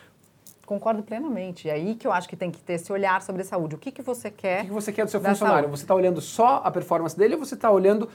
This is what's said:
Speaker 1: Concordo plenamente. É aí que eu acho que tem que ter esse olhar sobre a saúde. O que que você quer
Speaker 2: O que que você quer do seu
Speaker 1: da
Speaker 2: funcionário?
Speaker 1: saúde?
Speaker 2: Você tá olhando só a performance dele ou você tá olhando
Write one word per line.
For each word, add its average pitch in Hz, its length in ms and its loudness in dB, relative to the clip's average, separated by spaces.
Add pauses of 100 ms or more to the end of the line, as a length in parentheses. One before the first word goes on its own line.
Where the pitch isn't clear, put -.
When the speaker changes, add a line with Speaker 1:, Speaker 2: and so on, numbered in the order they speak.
(680)
Speaker 1:
Concordo 208 360 -4
plenamente. 214 680 -8
É 151 60 -2
aí 175 200 -4
que 226 120 -8
eu 185 60 0
acho 180 160 -2
que - 80 -14
tem 180 140 -6
que 170 120 -10
ter 180 120 -6
esse 170 160 -6
olhar 196 300 0
sobre 185 220 -8
a - 20 -6
saúde. 170 300 -4
O 151 40 -10
que 269 140 -12
que - 80 -16
você 240 300 -8
quer 190 280 -2
Speaker 2:
O 208 40 -4
que 190 60 -8
que 196 40 -8
você 208 200 -4
quer 214 120 -2
do 214 60 -4
seu 202 100 -2
Speaker 1:
da 196 100 -2
Speaker 2:
funcionário? 202 380 4
Speaker 1:
saúde? 143 120 -8
Speaker 2:
Você - 60 -14
tá 196 80 4
olhando 180 280 2
só 240 420 2
a 190 60 2
performance 165 460 -2
dele 220 180 4
ou 320 60 -2
você 269 160 -8
tá 233 140 2
olhando 208 440 6